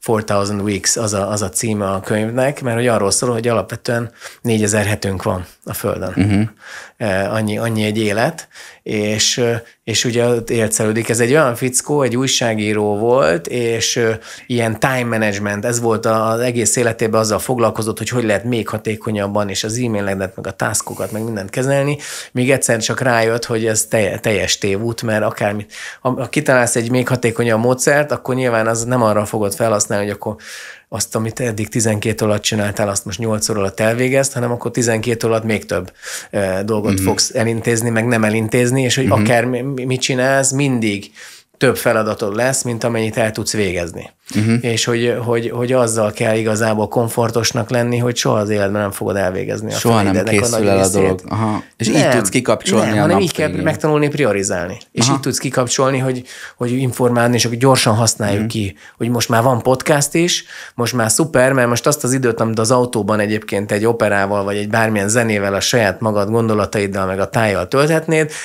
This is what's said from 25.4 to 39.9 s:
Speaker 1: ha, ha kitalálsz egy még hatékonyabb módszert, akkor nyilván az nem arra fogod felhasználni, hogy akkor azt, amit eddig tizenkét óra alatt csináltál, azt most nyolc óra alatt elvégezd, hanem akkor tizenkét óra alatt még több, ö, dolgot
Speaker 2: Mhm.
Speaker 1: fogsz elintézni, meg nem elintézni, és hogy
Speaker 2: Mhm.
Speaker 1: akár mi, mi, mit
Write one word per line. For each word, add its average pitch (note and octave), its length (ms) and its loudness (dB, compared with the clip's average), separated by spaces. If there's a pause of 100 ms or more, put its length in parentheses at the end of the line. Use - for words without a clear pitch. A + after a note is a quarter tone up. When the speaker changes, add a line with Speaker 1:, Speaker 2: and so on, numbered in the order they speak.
Speaker 1:
ha, B2+ 100 -2
ha B2+ 180 -4
kitalálsz C3 480 2
egy A#2 140 0
még B2+ 180 2
hatékonyabb A#2 520 2
módszert, C3+ 520 2
akkor B2 220 -4
nyilván A#2+ 320 2
az A2+ 180 -2
nem B2 180 0
arra G#2 220 4
fogod G#2 300 -2
felhasználni, G#2 500 0
hogy G2+ 100 -4
akkor G#2+ 220 -6 (520)
azt, - 260 -8
amit A2 260 -2
eddig A2 280 -2
tizenkét G#2+ 540 0
óra G#2+ 80 2
alatt G#2 120 0
csináltál, G#2 460 0
azt G2 160 -4
most A2 140 -8
nyolc A2 300 -2
óra G#2+ 120 -2
alatt F#2+ 200 -2
elvégezd, B2+ 520 2
hanem A#2+ 200 -2
akkor A#2+ 180 -6
tizenkét A2+ 540 0
óra A2+ 100 2
alatt A2 120 -2
még G#2 200 -2
több, F#2 260 -4 (380)
ö, G2+ 160 -2 (180)
dolgot G#2+ 300 0
Speaker 2:
Mhm. F#2+ 100 0
Speaker 1:
fogsz G2+ 300 0
elintézni, A2+ 560 0
meg A2+ 160 0
nem A2+ 180 2
elintézni, A#2+ 580 0
és A#2+ 140 0
hogy C3+ 100 0
Speaker 2:
Mhm. G#2+ 140 4
Speaker 1:
akár A#2 240 4
mi, B2 160 -2
mi, B2+ 240 -6
mit B2+ 160 -2